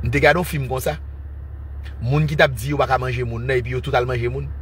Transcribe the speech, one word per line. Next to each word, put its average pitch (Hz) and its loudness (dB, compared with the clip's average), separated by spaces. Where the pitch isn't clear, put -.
M 123 0
te 139 4
gade 151 8
yon 180 2
fim 135 -4
konsa. 131 -2
Moun 143 2
ki 151 -2
t 160 8
ap 139 0
di 127 -4
yo - -4
pa 135 4
ka 127 2
manje 123 -2
moun 117 -4
nan, 131 4
epi 123 -2
yo 127 -2
tout 135 0
al 123 4
manje 120 0
moun. 139 -4